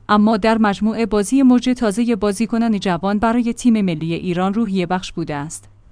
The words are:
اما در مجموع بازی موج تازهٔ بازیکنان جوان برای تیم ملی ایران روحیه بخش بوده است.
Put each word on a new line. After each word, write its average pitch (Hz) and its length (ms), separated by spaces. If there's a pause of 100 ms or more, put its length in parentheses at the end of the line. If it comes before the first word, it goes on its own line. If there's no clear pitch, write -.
اما 214 280
در 220 200
مجموع 220 480
بازی 208 380
موج 247 260
تازهٔ 233 460
بازیکنان 214 640
جوان 196 400
برای 233 340
تیم 226 280
ملی 165 320
ایران 180 400
روحیه 196 320
بخش 180 260
بوده 160 240
است. 147 340 (220)